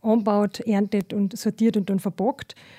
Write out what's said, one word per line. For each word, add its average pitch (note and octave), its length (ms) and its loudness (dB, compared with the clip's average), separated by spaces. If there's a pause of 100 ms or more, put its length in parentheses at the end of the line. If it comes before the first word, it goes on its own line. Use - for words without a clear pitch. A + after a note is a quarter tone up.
anbaut, G#3 580 2
erntet G3+ 540 0
und G3+ 240 -2
sortiert A3+ 380 0
und G3 120 -2
dann G3 120 0
verpackt. - 540 -4 (240)